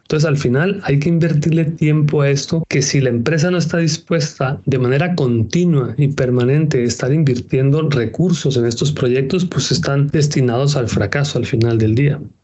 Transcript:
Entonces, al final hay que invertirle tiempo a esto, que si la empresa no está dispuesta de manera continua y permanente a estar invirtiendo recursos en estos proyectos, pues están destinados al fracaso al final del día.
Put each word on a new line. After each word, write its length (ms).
Entonces, 260
al 100
final 460
hay 160
que 100
invertirle 560
tiempo 560
a 100
esto, 360
que 140
si 180
la 100
empresa 420
no 80
está 180
dispuesta 880
de 140
manera 340
continua 840
y 100
permanente 720
a 40
estar 280
invirtiendo 800
recursos 640
en 120
estos 240
proyectos, 540
pues 260
están 360
destinados 680
al 120
fracaso 520
al 60
final 340
del 160
día. 260